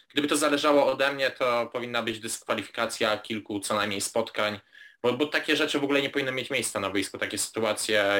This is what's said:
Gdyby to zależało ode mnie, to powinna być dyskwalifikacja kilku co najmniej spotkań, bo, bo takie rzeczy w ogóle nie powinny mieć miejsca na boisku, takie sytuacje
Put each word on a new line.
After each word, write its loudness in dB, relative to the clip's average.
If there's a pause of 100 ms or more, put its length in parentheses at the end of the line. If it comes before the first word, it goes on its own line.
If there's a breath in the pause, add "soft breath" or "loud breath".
Gdyby 0
to 2
zależało 4
ode 2
mnie, 0
to 0
powinna -4
być -6
dyskwalifikacja -2
kilku -6
co -2
najmniej 0
spotkań, -2 (420 loud breath)
bo, 4
bo 0
takie 0
rzeczy 0
w -2
ogóle 2
nie -2
powinny -2
mieć -4
miejsca -2
na -2
boisku, -2
takie -4
sytuacje 0 (160)